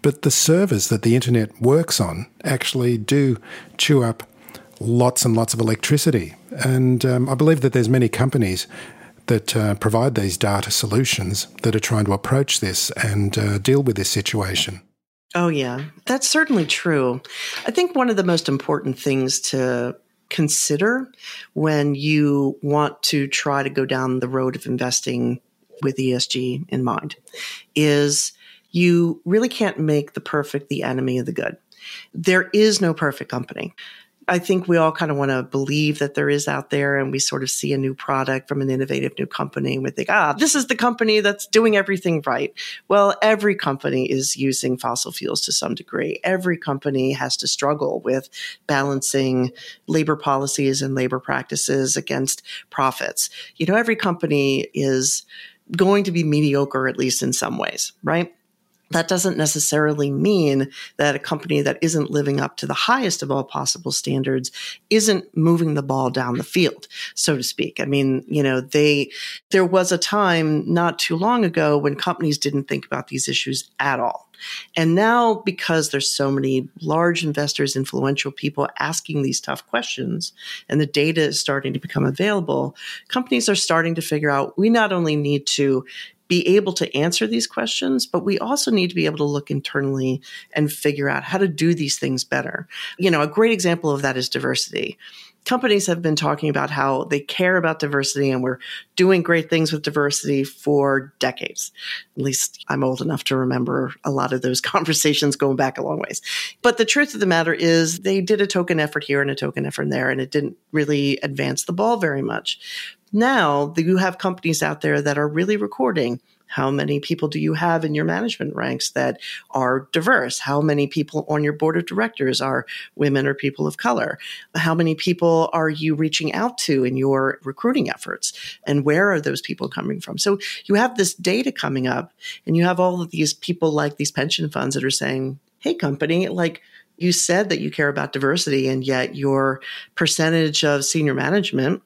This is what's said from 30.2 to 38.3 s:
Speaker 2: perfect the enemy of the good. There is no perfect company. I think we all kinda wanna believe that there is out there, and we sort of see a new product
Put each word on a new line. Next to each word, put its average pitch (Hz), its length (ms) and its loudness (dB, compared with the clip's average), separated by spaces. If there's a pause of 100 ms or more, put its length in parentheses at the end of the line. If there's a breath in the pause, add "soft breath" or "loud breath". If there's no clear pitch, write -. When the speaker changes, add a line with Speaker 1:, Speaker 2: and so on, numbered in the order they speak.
Speaker 2:
perfect 143 480 -4
the 139 160 -4
enemy 127 340 0
of 123 80 -4
the - 60 -6
good. - 240 -4 (580 loud breath)
There 185 380 2
is 208 280 6
no 165 140 2
perfect 151 340 -4
company. - 460 -8 (540 loud breath)
I 180 100 2
think 180 300 0
we 170 80 4
all 160 160 4
kinda 160 200 -2
wanna 135 300 0
believe 147 560 0
that 139 160 -2
there 143 160 0
is 147 160 0
out 139 240 -4
there, 139 280 0
and 135 120 -2
we 135 80 -4
sort 135 240 -2
of 131 80 -4
see 143 220 -2
a 135 60 0
new 135 160 -2
product 135 520 -2